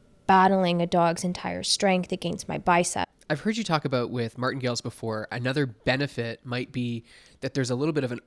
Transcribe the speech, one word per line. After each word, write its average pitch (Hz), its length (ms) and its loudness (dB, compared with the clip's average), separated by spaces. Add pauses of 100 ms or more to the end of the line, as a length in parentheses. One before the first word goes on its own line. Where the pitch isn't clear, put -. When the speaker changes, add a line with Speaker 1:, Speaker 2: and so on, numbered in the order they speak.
(280)
Speaker 1:
battling 190 540 6
a 170 60 0
dog's 170 380 2
entire 180 360 -6
strength 185 500 2
against 175 360 -6
my - 100 -4
bicep. 175 500 2 (220)
Speaker 2:
I've 147 120 -2
heard 214 160 -2
you 226 60 -2
talk 160 220 0
about 127 240 0
with 117 280 -4
martingales 123 440 -2
before, 110 500 -6
another 131 340 0
benefit 123 800 -2
might 123 260 -6
be 120 320 -4 (380)
that 131 120 -6
there's 127 160 0
a 127 60 -2
little 151 180 0
bit 147 120 0
of 120 80 -4
an 117 140 -8